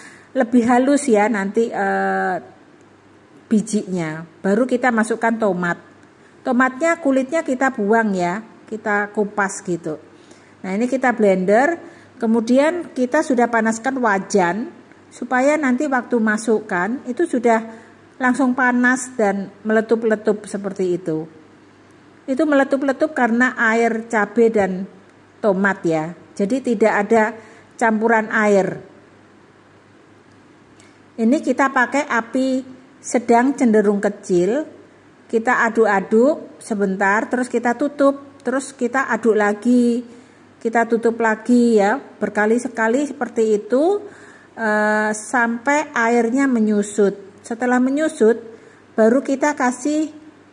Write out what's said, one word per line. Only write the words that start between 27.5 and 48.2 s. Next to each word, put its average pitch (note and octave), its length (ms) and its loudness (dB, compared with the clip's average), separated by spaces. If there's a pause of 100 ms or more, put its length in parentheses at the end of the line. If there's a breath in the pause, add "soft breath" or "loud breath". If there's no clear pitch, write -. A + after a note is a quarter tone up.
campuran A3 560 0
air. G#3 480 2 (2500 loud breath)
Ini A#3 240 4
kita C4+ 240 2
pakai C#4+ 400 0
api C4 560 -2 (320)
sedang A#3+ 560 2
cenderung G#3+ 480 2
kecil. G3+ 800 -2 (500)
Kita A#3 320 0
aduk-aduk A3 960 2
sebentar, G3+ 720 -2
terus B3 160 -2
kita A#3+ 320 -2
tutup, C#4 640 -2
terus C4 320 -6
kita B3 400 -2
aduk A3+ 240 2
lagi, A#3+ 640 2 (560 loud breath)
kita A3+ 320 -2
tutup A#3 320 0
lagi A3+ 560 4
ya, G#3+ 240 2 (160)
berkali-kali A3+ 880 0
seperti A3 560 -2
itu, E4+ 400 0 (560 loud breath)
eh, G#3+ 560 0
sampai B3 800 -2
airnya A#3+ 560 2
menyusut. G#3 640 0 (320)
Setelah B3 320 -2
menyusut, C4 640 2 (560 loud breath)